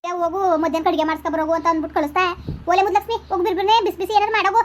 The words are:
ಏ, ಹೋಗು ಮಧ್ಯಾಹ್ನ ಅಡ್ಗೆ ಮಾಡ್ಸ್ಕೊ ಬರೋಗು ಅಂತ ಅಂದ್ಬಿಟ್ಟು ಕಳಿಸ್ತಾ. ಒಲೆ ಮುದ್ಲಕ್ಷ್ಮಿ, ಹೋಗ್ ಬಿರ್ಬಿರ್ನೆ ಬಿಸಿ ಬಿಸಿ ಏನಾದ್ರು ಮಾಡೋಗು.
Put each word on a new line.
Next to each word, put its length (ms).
ಏ, 60
ಹೋಗು 460
ಮಧ್ಯಾಹ್ನ 300
ಅಡ್ಗೆ 160
ಮಾಡ್ಸ್ಕೊ 260
ಬರೋಗು 240
ಅಂತ 140
ಅಂದ್ಬಿಟ್ಟು 320
ಕಳಿಸ್ತಾ. 380
ಒಲೆ 140
ಮುದ್ಲಕ್ಷ್ಮಿ, 340
ಹೋಗ್ 280
ಬಿರ್ಬಿರ್ನೆ 400
ಬಿಸಿ 140
ಬಿಸಿ 160
ಏನಾದ್ರು 220
ಮಾಡೋಗು. 300